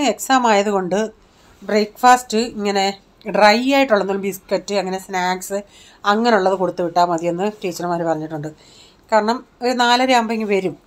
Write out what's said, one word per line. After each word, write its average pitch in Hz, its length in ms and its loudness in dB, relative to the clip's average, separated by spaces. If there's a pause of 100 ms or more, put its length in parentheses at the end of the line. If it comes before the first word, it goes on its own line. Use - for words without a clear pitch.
(100)
exam 262 360 0
ആയതുകൊണ്ട് 202 520 0 (640)
ബ്രേക്ക്ഫാസ്റ്റ് 214 800 0 (120)
ഇങ്ങനെ 202 340 -2 (400)
dry 208 320 4 (140)
ആയിട്ടുള്ള 269 300 4
എന്തെങ്കിലും 196 240 -4
ബിസ്ക്കറ്റ്, 190 480 -6
അങ്ങനെ 185 240 -4
snacks 190 600 -4 (460)
അങ്ങനെയുള്ളത് 202 520 2
കൊടുത്തു 180 260 -2
വിട്ടാൽ 175 240 2
മതിയെന്ന് 170 500 -2
ടീച്ചർമാർ 175 460 -6
പറഞ്ഞിട്ടുണ്ട്. 156 480 -4 (640)
കാരണം 220 260 0 (220)
ഒരു 247 140 -2
നാലര 240 380 2
ആകുമ്പോൾ 233 220 2
ഇങ്ങ് 220 140 -4
വരും. 185 260 -2 (120)